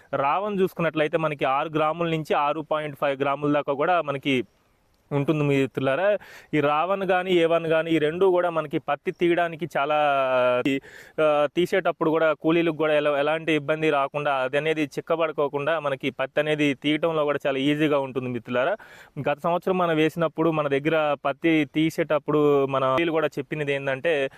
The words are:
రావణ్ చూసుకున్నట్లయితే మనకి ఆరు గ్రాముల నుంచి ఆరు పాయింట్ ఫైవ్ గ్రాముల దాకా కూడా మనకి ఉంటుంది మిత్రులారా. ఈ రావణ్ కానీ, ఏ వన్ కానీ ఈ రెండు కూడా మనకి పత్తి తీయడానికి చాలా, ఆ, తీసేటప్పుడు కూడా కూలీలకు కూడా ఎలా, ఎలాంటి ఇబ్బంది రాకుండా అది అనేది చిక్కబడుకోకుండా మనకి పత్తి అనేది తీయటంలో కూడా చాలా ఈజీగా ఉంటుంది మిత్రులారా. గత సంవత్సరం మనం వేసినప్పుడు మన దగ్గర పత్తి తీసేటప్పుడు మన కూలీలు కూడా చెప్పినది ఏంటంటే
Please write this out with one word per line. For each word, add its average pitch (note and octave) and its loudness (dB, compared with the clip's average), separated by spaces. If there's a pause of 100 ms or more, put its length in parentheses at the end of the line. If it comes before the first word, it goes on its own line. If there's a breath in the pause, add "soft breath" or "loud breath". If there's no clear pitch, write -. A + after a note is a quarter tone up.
(140 loud breath)
రావణ్ F3 -2
చూసుకున్నట్లయితే D#3+ -2
మనకి D3+ -2
ఆరు D3 0
గ్రాముల D#3+ 0
నుంచి D#3 -2
ఆరు D3+ 2
పాయింట్ D3+ -4
ఫైవ్ C#3 0
గ్రాముల C#3+ 0
దాకా D3 0
కూడా E3 2
మనకి C#3 0 (680)
ఉంటుంది D3 0
మిత్రులారా. C#3 0 (360 loud breath)
ఈ D3+ 2
రావణ్ E3+ 0
కానీ, F#3 0
ఏ E3+ 4
వన్ E3 2
కానీ D#3+ 0
ఈ D#3+ 2
రెండు D#3+ 0
కూడా F3 4
మనకి D#3 -4
పత్తి C#3+ -4
తీయడానికి E3+ 0 (100)
చాలా, D3 0 (1300 loud breath)
ఆ, D3 2
తీసేటప్పుడు F3 0
కూడా D#3+ 2
కూలీలకు E3 0
కూడా D#3 0
ఎలా, D3 2
ఎలాంటి D#3 0
ఇబ్బంది D#3 0
రాకుండా D3 0
అది C3 -2
అనేది D#3 -2
చిక్కబడుకోకుండా D3+ -2
మనకి C#3 -4
పత్తి C3 -4
అనేది D3+ 0
తీయటంలో D3+ -2
కూడా C#3+ -2
చాలా C3+ 0
ఈజీగా D3 2
ఉంటుంది C3 -6
మిత్రులారా. B2 -2 (560 loud breath)
గత C#3+ -4
సంవత్సరం F3+ -2
మనం E3+ 0
వేసినప్పుడు D#3+ 0
మన D3+ 0
దగ్గర D3 0 (100)
పత్తి D#3 0
తీసేటప్పుడు D3+ 2
మన C3+ 0
కూలీలు C3 0
కూడా D#3 0
చెప్పినది C#3+ -6
ఏంటంటే C#3 -2